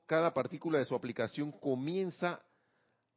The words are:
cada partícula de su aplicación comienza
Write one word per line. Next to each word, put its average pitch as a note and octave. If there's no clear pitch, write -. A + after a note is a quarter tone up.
cada D#3+
partícula D3
de C3
su C3
aplicación B2
comienza E3